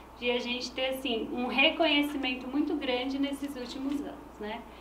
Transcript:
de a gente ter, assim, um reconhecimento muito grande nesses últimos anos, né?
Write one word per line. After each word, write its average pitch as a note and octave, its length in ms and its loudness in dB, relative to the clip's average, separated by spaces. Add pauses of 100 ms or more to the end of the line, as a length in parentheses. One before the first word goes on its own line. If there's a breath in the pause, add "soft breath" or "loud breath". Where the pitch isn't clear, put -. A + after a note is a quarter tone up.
(180 loud breath)
de A#3+ 120 0
a A#3+ 80 2
gente A#3+ 340 -4
ter, C4 160 0
assim, B3 440 -2
um B3 140 0
reconhecimento C#4+ 1000 4
muito D4 280 2
grande C4+ 440 0
nesses C#4 380 -2
últimos C4+ 460 -4
anos, - 360 -10
né? G#3+ 220 -6 (200 loud breath)